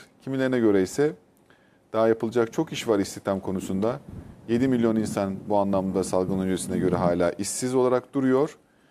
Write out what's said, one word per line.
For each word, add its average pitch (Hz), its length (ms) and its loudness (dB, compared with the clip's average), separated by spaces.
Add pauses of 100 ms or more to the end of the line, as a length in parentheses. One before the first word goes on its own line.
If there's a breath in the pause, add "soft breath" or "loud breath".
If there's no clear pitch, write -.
(220)
Kimilerine 131 360 -2
göre 104 240 4
ise 147 300 0 (800 soft breath)
daha 113 160 4
yapılacak 113 440 2
çok 160 200 -4
iş 131 160 -6
var 107 100 4
istihdam 98 420 -2
konusunda. 98 600 -4 (480 loud breath)
Yedi 120 200 2
milyon 117 280 2
insan 101 380 -2 (140)
bu 104 100 2
anlamda 95 460 0
salgın 92 340 0
öncesine 92 400 -2
göre 87 180 2
hala 87 340 2
işsiz 127 440 -6
olarak 127 400 0
duruyor. 131 440 2 (320 soft breath)